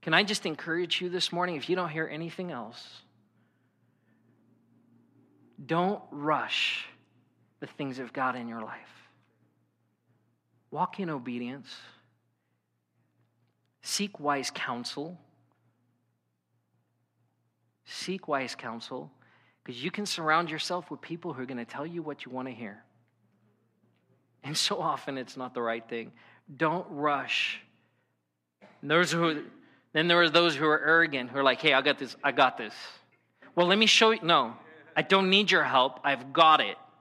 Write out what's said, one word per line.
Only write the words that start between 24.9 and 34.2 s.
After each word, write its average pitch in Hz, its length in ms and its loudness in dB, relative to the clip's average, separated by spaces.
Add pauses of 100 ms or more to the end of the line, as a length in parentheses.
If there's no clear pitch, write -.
it's 127 200 -10
not 127 180 -10
the 123 60 -4
right 117 260 -4
thing. 113 240 -8 (440)
Don't 160 360 0
rush. 143 680 -2 (1200)
And 143 100 -4
those 170 200 4
who, 160 380 0 (440)
then 160 140 2
there 170 140 6
are 165 80 6
those 165 260 6
who 151 120 2
are 151 120 4
arrogant, 147 520 2
who 135 80 -4
are 135 40 2
like, 131 180 6
"Hey, 151 120 6
I 135 80 6
got 139 160 2
this, 123 260 -8
I 143 80 2
got 131 260 4
this." 110 180 -10 (800)
Well, 175 120 4
let 190 120 4
me 226 60 6
show 220 260 6
you. 226 100 2